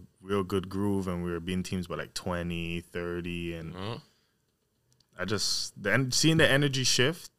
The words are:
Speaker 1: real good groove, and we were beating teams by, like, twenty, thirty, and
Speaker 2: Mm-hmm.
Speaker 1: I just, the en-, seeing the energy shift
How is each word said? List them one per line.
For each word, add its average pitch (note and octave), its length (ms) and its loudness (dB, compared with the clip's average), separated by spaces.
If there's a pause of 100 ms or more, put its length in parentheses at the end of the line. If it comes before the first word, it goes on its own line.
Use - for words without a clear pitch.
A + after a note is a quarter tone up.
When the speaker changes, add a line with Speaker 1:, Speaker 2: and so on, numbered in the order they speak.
(220)
Speaker 1:
real G2 220 0
good F#2 260 -2
groove, G2 380 0
and F2 160 -2
we F2 80 -2
were E2+ 80 -2
beating F2+ 240 -2
teams F2+ 240 -4
by, E2 80 -6
like, D2+ 180 -8
twenty, E2+ 680 -4
thirty, F2 720 -6
and E2 200 -10
Speaker 2:
Mm-hmm. G2 220 -8 (1200)
Speaker 1:
I F#2 60 -2
just, - 560 -2
the G2 120 2
en-, B2+ 180 2
seeing D#3+ 260 6
the D3 120 8
energy C3+ 340 2
shift C3 560 2